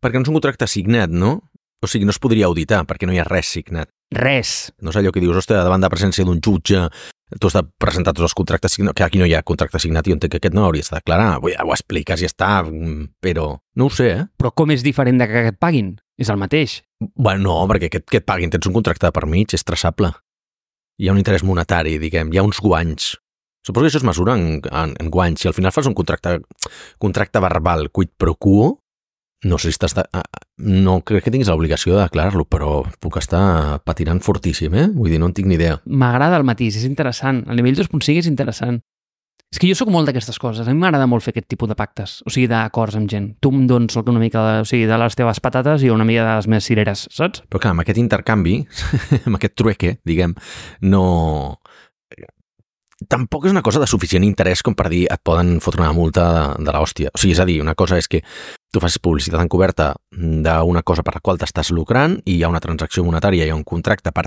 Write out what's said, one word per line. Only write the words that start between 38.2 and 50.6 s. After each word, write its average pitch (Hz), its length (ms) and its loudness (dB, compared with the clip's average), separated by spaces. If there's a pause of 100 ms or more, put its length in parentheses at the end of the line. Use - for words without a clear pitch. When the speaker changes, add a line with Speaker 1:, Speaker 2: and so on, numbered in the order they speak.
Speaker 2:
interessant. 123 500 -4 (680)
És - 80 -12
que 180 120 4
jo 185 100 2
sóc 247 100 -2
molt 165 220 2
d'aquestes 123 320 -4
coses. 113 240 -4
A 123 80 0
mi 160 80 2
m'agrada 147 260 2
molt 120 160 0
fer 117 80 -4
aquest - 160 -6
tipus 107 220 -4
de 104 80 -6
pactes, - 400 -8 (100)
o - 40 -8
sigui, 123 180 2
d'acords 110 480 -2
amb 107 100 -2
gent. 101 220 -6 (100)
Tu 139 140 2
em 135 140 4
dones 120 280 2
una 117 240 2
mica 113 240 0
de, 110 200 2
o - 40 -10
sigui, 113 220 2
de 113 100 2
les 117 160 0
teves 117 240 0
patates 135 460 2
i 117 80 4
una 110 140 4
mica 113 180 2
de 110 100 0
les 107 140 -2
meves 107 180 2
cireres, 104 460 0
saps? - 340 -4
Speaker 1:
Però - 140 -4
clar, 104 100 0
amb 82 120 0
aquest 107 180 0
intercanvi, 104 560 0 (340)
<laughs> - 340 0
amb 104 120 0
aquest - 180 -2
trueque, 98 380 0 (100)
diguem, 87 300 0 (480)